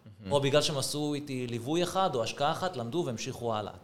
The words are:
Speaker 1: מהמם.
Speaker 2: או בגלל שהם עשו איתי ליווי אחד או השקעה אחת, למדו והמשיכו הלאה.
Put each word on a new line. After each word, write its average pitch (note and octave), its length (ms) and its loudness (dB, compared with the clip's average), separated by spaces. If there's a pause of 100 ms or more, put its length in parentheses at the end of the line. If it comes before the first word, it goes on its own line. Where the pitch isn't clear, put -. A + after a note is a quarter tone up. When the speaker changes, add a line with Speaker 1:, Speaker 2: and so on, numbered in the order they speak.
(200)
Speaker 1:
מהמם. F#2+ 120 -4
Speaker 2:
או C#3+ 80 6
בגלל C#3+ 220 6
שהם D3 160 0
עשו D3 360 -2
איתי C3+ 320 -4
ליווי A#2+ 360 0
אחד F3 320 2
או A#2+ 80 2
השקעה C#3+ 300 0
אחת, F3+ 240 -4
למדו B2 300 -2
והמשיכו A#2+ 480 -4
הלאה. G#2 180 -4 (120)